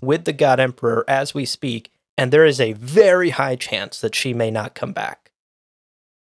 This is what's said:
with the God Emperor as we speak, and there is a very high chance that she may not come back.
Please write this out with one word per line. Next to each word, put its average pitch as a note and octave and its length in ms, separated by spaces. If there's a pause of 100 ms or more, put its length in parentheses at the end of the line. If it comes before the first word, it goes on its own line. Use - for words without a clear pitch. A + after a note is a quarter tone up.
with D#3 240
the D#3+ 80
God C3 260
Emperor A#2+ 480
as C3+ 260
we C#3 120
speak, A#2 440 (280)
and B2+ 120
there D3+ 140
is C#3 160
a A2 140
very F3+ 560
high C3+ 260
chance - 460
that A2 120
she B2+ 200
may A2+ 160
not - 240
come - 180
back. - 400 (920)